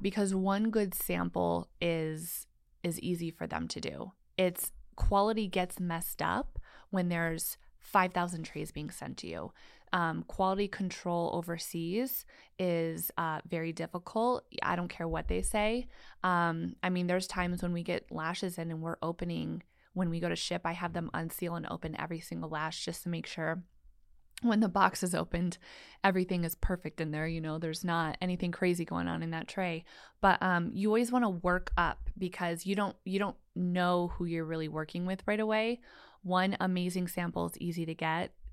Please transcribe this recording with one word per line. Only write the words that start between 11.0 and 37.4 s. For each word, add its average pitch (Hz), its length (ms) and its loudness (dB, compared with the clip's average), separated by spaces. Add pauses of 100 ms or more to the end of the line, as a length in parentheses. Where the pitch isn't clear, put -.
overseas 170 920 -2 (340)
is, 165 600 0
uh, 160 280 -2
very 165 280 -2
difficult. 220 720 0 (160)
I 175 120 2
don't 175 140 -2
care - 180 -6
what 160 220 -2
they 180 140 0
say. 220 440 0 (380)
Um, 170 580 2
I 180 60 2
mean, 180 200 2
there's 185 180 2
times 180 360 -2
when 175 120 0
we 170 80 -2
get - 280 -2
lashes 180 460 -4
in 165 140 -4
and 160 100 -4
we're 165 220 -2
opening, 165 600 -4 (300)
when 180 160 2
we 165 100 0
go 170 120 0
to 170 60 0
ship, 175 280 -2
I 165 80 0
have 170 220 -4
them 170 180 -4
unseal 165 440 -4
and 165 140 -6
open 160 300 -6
every 170 200 -6
single 165 280 -8
lash 160 380 -4
just 170 160 -6
to 175 80 -4
make 165 160 -4
sure 165 360 -2 (800)
when 220 200 6
the 214 80 6
box 185 340 4
is 180 120 0
opened, 170 440 0 (440)
everything 185 420 4
is 160 100 -2
perfect - 460 -2
in 156 100 -2
there. 151 180 -2
You 165 140 -2
know, 156 160 -4
there's 160 260 -4
not 165 380 0
anything 180 280 0
crazy 175 360 2
going 170 220 -2
on 165 140 0
in 165 100 -2
that 165 140 -4
tray. 170 380 -4 (380)
But, 196 200 8
um, 175 300 4
you 202 160 2
always 233 240 4
wanna 240 180 4
work 180 460 0
up - 320 2 (100)
because 175 460 -2
you 196 100 2
don't, 202 300 0
you 190 140 0
don't 196 180 0 (180)
know 180 600 4
who 175 80 -2
you're 165 220 0
really 160 220 -2
working 156 360 -4
with 190 220 -2
right 208 120 2
away. 220 420 2 (420)
One 185 380 4
amazing 180 480 2
sample 170 380 0